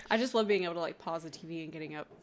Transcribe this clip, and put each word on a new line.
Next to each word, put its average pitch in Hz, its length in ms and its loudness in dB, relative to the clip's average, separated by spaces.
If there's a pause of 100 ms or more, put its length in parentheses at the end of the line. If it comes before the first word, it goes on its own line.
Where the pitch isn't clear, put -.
I 220 80 6
just 240 160 2
love 220 140 4
being 196 160 4
able 170 100 0
to, 170 60 -2
like, 165 180 -2
pause 165 260 -4
the 160 60 -10
T - 160 -12
V 165 180 -6
and 151 80 -8
getting 156 240 -8
up 151 120 -6 (160)